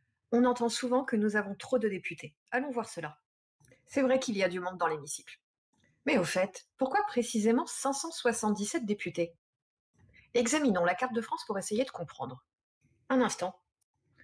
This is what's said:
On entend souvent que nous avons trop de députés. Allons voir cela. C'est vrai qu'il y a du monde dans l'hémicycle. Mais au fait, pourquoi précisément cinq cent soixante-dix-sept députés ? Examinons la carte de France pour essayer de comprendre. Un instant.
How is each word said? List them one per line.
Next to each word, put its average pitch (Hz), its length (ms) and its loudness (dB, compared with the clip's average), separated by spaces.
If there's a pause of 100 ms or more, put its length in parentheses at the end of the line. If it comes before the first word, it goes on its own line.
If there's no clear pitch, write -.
(320)
On 240 120 6
entend 240 240 4
souvent 254 360 0
que 240 120 0
nous 214 200 2
avons 202 180 -2
trop - 240 0
de 214 100 0
députés. 175 480 -8 (160)
Allons 262 180 -2
voir 233 180 -4
cela. 156 300 -10 (680)
C'est - 160 0
vrai 262 160 4
qu'il 254 180 -2
y 190 60 2
a 185 60 6
du 180 120 -4
monde 180 180 -4
dans 175 80 2
l'hémicycle. 151 540 -8 (640)
Mais 277 140 4
au 175 60 4
fait, - 520 -2
pourquoi 320 300 2
précisément 233 600 2
cinq - 260 -2
cent 330 200 -6
soixante-dix-sept 214 720 -2
députés ? 175 500 -4 (1000)
Examinons 233 500 4
la 180 100 4
carte 247 200 -2
de 233 60 0
France 311 260 -4
pour 202 120 -2
essayer 214 260 0
de - 60 -6
comprendre. - 540 -10 (640)
Un 262 120 4
instant. 190 400 -2 (640)